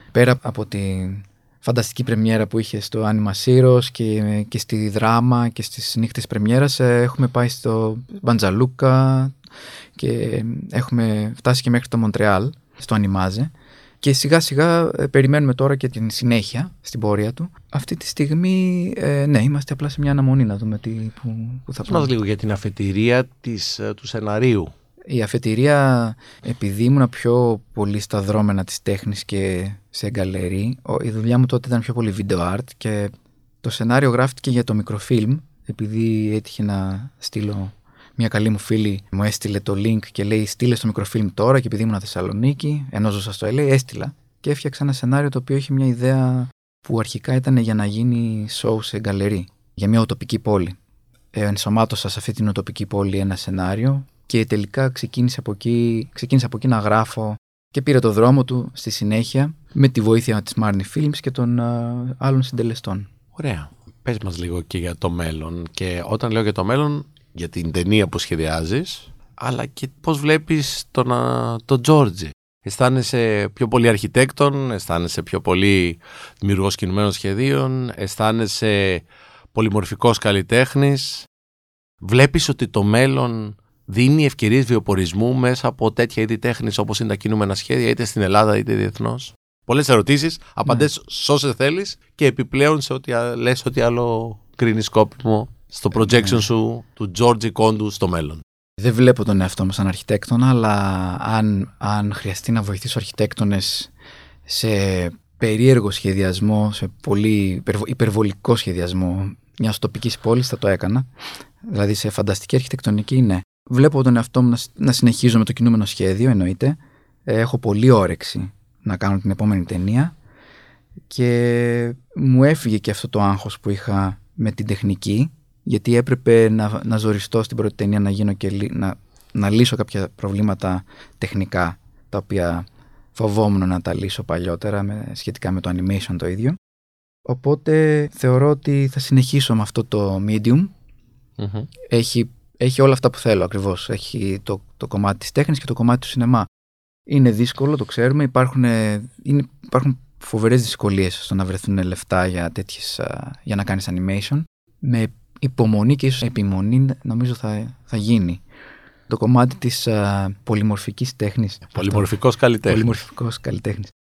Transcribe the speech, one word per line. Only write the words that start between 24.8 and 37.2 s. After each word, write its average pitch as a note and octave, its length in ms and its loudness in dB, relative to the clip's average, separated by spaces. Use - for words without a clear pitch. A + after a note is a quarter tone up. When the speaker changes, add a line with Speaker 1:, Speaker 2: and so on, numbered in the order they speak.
Speaker 1:
Η B2+ 140 -2
αφετηρία, A#2+ 960 2
επειδή G#2 420 -4
ήμουνα C3 240 4
πιο A#2+ 540 0
πολύ G2+ 260 -2
στα G2+ 220 -4
δρόμενα G2+ 420 0
της - 180 -12
τέχνης G2+ 440 -4
και F#2+ 460 -4
σε - 200 -8
γκαλερί, F#2+ 720 -4
ο, - 220 -6
η A#2+ 60 -4
δουλειά A2 280 0
μου B2+ 80 6
τότε B2+ 220 -2
ήταν A#2+ 140 0
πιο A2+ 120 -6
πολύ A2 240 -2
video F#2+ 360 -2
art A2 100 -4
και G#2 320 -4
το - 80 -6
σενάριο B2 400 2
γράφτηκε B2+ 400 0
για A#2+ 140 2
το A#2 100 -4
μικροφίλμ, G#2+ 640 0
επειδή A2 720 -2
έτυχε - 280 -6
να G2 540 -4
στείλω G#2 560 -6